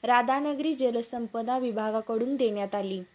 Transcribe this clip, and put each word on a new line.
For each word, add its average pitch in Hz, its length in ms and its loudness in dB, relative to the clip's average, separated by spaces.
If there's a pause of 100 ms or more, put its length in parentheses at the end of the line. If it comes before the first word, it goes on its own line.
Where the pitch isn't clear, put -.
राधानगरी 269 720 2
जलसंपदा 233 840 -2
विभागाकडून 220 800 -2
देण्यात 208 380 0
आली. 190 280 -4 (120)